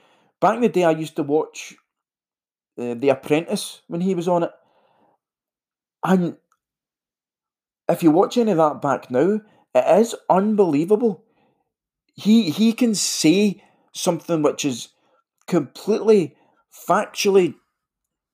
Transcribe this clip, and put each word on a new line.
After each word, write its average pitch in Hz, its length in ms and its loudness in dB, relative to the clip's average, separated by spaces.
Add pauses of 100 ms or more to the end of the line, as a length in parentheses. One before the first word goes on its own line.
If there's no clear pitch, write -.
(400)
back 202 160 2
in 240 60 -6
the 226 80 2
day, 180 140 0
I 165 80 4
used 160 260 -6
to 160 60 -4
watch, - 520 -6 (1040)
uh, 120 160 -8
The 131 140 0
Apprentice 156 800 -4
when 170 140 -8
he 185 140 -2
was 170 120 -6
on 170 160 0
it. - 80 -6 (1500)
And 180 340 0 (1500)
if 170 140 -2
you 165 80 4
watch 185 280 2
any 220 140 2
of 165 60 0
that 151 240 0
back 139 300 -4
now, 185 300 0 (340)
it 139 240 4
is 233 160 0 (140)
unbelievable. 196 920 0 (920)
He, 208 340 2
he 220 240 0
can 226 220 0
say 185 680 0 (300)
something 170 480 -4
which 147 240 -2
is 120 240 -6 (580)
completely 185 880 0 (540)
factually 190 640 0 (800)